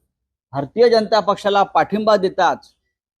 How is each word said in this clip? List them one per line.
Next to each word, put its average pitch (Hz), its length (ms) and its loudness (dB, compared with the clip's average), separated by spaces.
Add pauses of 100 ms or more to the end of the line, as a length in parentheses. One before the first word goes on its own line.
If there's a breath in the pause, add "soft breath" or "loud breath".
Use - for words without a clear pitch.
(520)
भारतीय 143 380 0
जनता 220 300 0
पक्षाला 196 440 -2
पाठिंबा 208 540 0
देताच 175 520 -2 (520)